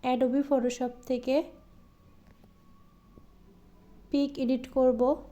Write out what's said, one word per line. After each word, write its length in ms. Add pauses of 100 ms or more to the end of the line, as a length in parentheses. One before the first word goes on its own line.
(120)
Adobe 360
Photoshop 440 (180)
থেকে 240 (2750)
পিক 200 (120)
এডিট 220 (120)
করব 240 (320)